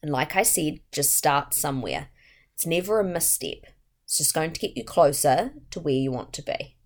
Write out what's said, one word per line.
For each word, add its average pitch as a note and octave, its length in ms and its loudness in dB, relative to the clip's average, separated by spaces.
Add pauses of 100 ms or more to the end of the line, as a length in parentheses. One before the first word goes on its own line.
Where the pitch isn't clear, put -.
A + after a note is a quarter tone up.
And D#3 80 -6
like C#3 260 0
I F#3+ 60 4
said, D3+ 380 0 (100)
just - 260 0
start C#3+ 360 2
somewhere. C3+ 560 -2 (460)
It's - 120 -4
never F3+ 320 0
a G#3 60 4
misstep. - 640 -2 (380)
It's - 140 -2
just - 160 0
going E3 180 0
to - 80 -8
get - 160 -6
you A#2+ 80 -8
closer D3+ 680 4 (180)
to F#3 100 -10
where D3+ 140 0
you C3+ 160 0
want B2+ 240 -8
to - 80 -10
be. - 440 -8